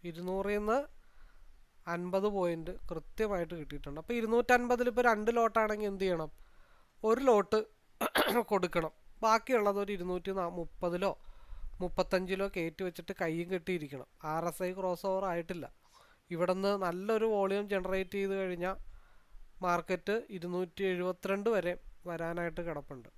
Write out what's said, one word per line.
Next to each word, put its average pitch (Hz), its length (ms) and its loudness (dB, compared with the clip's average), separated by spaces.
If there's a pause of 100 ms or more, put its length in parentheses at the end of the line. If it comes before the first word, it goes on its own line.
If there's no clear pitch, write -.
(100)
ഇരുന്നൂറിൽ 190 480 -2
നിന്ന് 214 200 2 (1120)
അൻപത് 180 420 0
പോയിന്റ് 175 380 0 (180)
കൃത്യമായിട്ട് 175 680 -4
കിട്ടിയിട്ടുണ്ട്. 147 440 -10
അപ്പോൾ 240 160 -4
ഇരുന്നൂറ്റൻപതിൽ 240 720 4
ഇപ്പോൾ 240 200 2
രണ്ട് 214 280 2
ലോട്ടാണെങ്കിൽ 214 520 2
എന്ത് 196 140 -4
ചെയ്യണം? 170 260 0 (800)
ഒരു 233 200 4
ലോട്ട് 214 300 6 (420)
<clears throat> - 500 2
കൊടുക്കണം. 175 420 0 (320)
ബാക്കിയുള്ളത് 220 580 4
ഒരു 202 140 -4
ഇരുന്നൂറ്റി 180 360 -4 (260)
മുപ്പതിലോ 175 540 -2 (720)
മുപ്പത്തഞ്ചിലോ 185 640 0 (100)
കയറ്റി 165 300 -4
വെച്ചിട്ട് 175 340 -8
കയ്യും 170 320 0
കെട്ടിയിരിക്കണം. 160 560 -4 (260)
ആർ 165 160 -2
എസ് - 180 -6
ഐ - 100 -2
ക്രോസ് 180 320 -2
ഓവർ 190 200 0
ആയിട്ടില്ല. 170 360 -4 (680)
ഇവിടുന്ന് 185 360 2 (140)
നല്ലൊരു 202 500 0
വോളിയം 196 380 2
ജനറേറ്റ് 190 460 -2
ചെയ്ത് 196 220 0
കഴിഞ്ഞാൽ 180 360 -2 (880)
മാർക്കറ്റ് 175 500 0 (220)
ഇരുന്നൂറ്റി 180 460 -4 (100)
എഴുപത്തിരണ്ട് 190 640 -2
വരെ 175 180 0 (340)
വരാനായിട്ട് 170 600 -4
കിടപ്പുണ്ട്. 143 500 -10